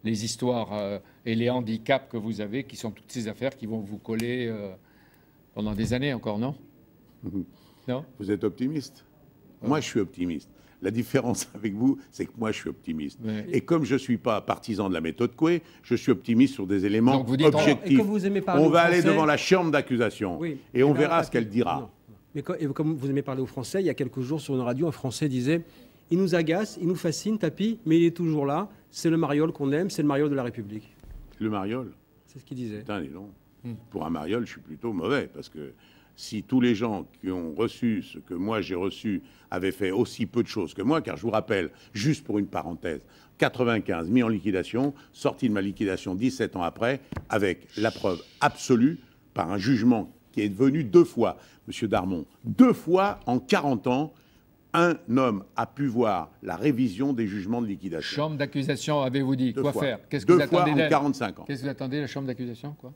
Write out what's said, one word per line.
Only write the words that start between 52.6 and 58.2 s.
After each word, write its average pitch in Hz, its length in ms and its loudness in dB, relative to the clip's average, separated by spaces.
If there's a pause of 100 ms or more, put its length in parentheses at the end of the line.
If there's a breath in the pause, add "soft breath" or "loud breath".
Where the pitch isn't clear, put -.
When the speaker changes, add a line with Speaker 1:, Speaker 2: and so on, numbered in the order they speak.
Speaker 2:
fois 190 540 2
en 127 120 2
quarante 143 480 0
ans, 135 260 0 (600 soft breath)
un 170 240 4 (200)
homme 117 280 2 (120)
a 117 100 0
pu 143 200 -4
voir 107 440 0 (120)
la 90 140 -6
révision 123 560 0
des 113 140 -2
jugements 104 340 -4
de 117 60 -4
liquidation. 90 500 -6
Speaker 1:
Chambre 151 200 -4